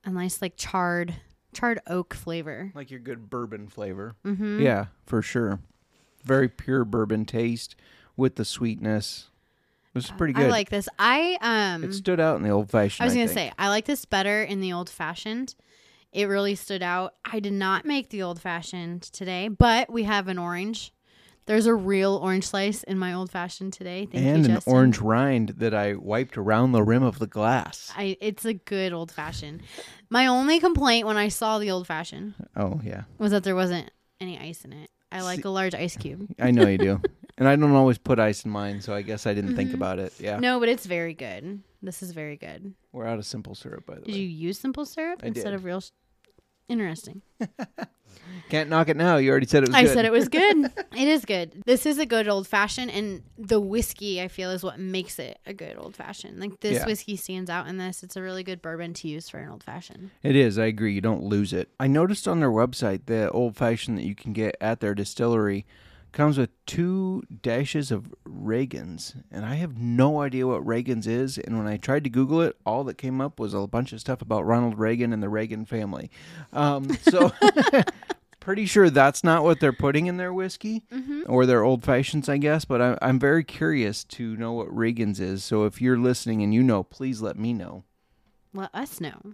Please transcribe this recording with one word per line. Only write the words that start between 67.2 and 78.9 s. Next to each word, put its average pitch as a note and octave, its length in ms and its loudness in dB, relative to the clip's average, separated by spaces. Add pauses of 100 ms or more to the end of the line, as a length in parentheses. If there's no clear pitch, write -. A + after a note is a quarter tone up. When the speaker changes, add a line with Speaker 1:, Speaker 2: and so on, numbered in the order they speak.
Speaker 2:
dashes C3+ 480 -2
of A2+ 240 -4 (100)
Reagan's, G2 920 -6 (140)
and G#2 140 -8
I B2+ 120 -4
have D#3 200 -6
no B2+ 460 4
idea B2+ 240 -2
what G#2+ 200 0
Reagan's A#2 400 -2
is. B2+ 300 -2
And A2+ 220 -4
when G#2+ 80 -2
I G#2+ 100 -2
tried C#3+ 280 0
to C3 60 -2
Google C3+ 300 2
it, E3 240 0
all A#2 200 -2
that B2+ 120 -8
came C3 240 -4
up C#3+ 180 -6
was G#2+ 140 -4
a G2+ 140 -2
bunch A#2 260 -2
of A2 80 -14
stuff - 220 -6
about G#2 240 -2
Ronald A#2 320 2
Reagan A#2 340 0
and G#2+ 100 -2
the G2 60 -2
Reagan A2 380 -4
family. G#2 440 -6 (440)
Um, C#3+ 340 0 (140)
so - 300 6 (580)
<laughs> - 500 -14
pretty G3+ 240 -2
sure F#3+ 240 8
that's C#3 360 6